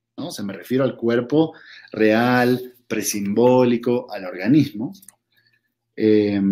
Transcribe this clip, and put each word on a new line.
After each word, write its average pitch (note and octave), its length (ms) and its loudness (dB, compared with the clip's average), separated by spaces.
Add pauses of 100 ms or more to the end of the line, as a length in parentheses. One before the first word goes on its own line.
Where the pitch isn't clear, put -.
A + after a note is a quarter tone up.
(160)
¿no? C3+ 120 -12
O - 40 -14
sea, G#2 140 -10
me G2 80 -8
refiero A#2+ 320 -2
al A#2+ 100 -4
cuerpo A#2+ 580 0 (380)
real, B2 840 0 (120)
presimbólico, A#2+ 1200 0
al G2+ 140 -12
organismo, A2 680 0 (1000)
eh, G#2 460 2 (100)